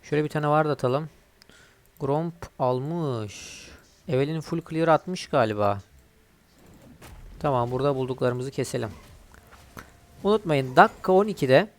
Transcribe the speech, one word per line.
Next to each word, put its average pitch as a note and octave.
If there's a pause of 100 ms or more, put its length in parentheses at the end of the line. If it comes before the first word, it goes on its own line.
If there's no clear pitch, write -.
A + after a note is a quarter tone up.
Şöyle D3+
bir D3
tane D3
ward D3+
atalım. C#3+ (920)
Gromp D#3 (240)
almış. C3 (400)
Evelyn C#3+
full E3 (100)
clear D#3+
atmış -
galiba. G#2 (1600)
Tamam, B2
burada C3+
bulduklarımızı B2+
keselim. B2 (1300)
Unutmayın, D#3
dakika F#3+
on G3
ikide D3+ (100)